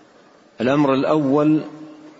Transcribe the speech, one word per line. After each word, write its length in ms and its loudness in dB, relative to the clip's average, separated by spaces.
الأمر 320 2
الأول 680 2